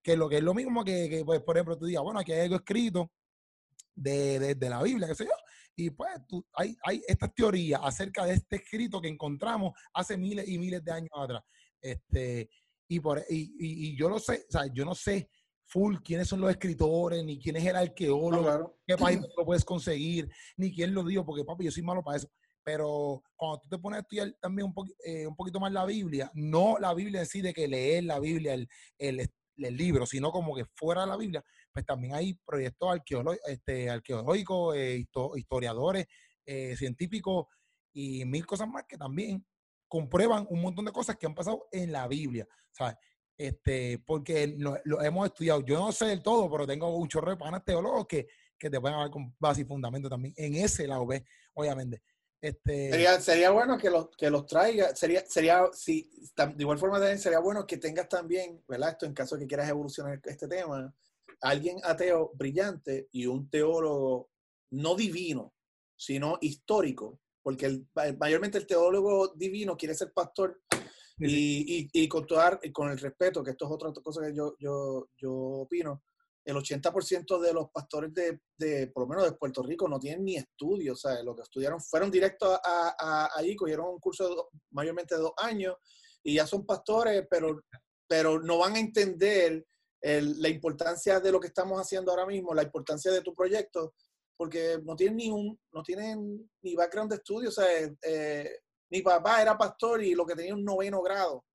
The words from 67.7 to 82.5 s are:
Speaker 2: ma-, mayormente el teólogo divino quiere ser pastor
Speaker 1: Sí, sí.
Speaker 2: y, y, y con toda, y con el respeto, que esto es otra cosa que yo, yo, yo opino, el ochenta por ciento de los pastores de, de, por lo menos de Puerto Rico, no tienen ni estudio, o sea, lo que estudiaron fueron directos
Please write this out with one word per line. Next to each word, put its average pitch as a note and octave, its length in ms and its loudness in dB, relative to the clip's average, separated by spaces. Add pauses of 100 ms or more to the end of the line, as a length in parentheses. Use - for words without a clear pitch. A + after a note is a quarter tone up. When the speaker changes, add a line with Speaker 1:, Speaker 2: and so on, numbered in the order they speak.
Speaker 2:
ma-, D3 240 0
mayormente E3+ 400 2
el E3+ 80 -4
teólogo F#3+ 680 6
divino F#3+ 420 -4
quiere D#3 180 -4
ser E3 180 -6
pastor F#3 480 -2 (580)
Speaker 1:
Sí, D3+ 100 0
sí. D3 380 2 (260)
Speaker 2:
y, E3 80 4
y, D#3+ 40 8
y D#3 40 0
con D#3 180 -2
toda, F3 360 6
y C#3+ 100 -8
con C#3+ 180 -2
el C3+ 80 -4
respeto, D#3 460 0
que C3 80 -4
esto C#3+ 140 -6
es D3 40 -6
otra D#3 220 -6
cosa D#3 300 -8
que D3+ 120 -6
yo, D3 240 -4
yo, C#3 580 -4
yo C3 160 -6
opino, C3+ 720 -4 (420)
el C#3+ 120 -4
ochenta C#3+ 340 -2
por F3 140 0
ciento F3+ 340 0
de E3+ 140 4
los D#3+ 180 -2
pastores D3+ 440 -6
de, E3 260 -2 (160)
de, C#3+ 320 0
por B2+ 160 -4
lo B2 40 -6
menos F#3 160 2
de D#3 120 2
Puerto C3+ 260 -4
Rico, E3 260 -2
no C#3 120 -2
tienen D#3+ 240 -4
ni F#3+ 120 -2
estudio, D3 580 -4
o - 20 -8
sea, B2+ 260 -4
lo A#2+ 140 -8
que A#2 60 -14
estudiaron C#3+ 380 -4
fueron F#3 300 0
directos F#3 540 4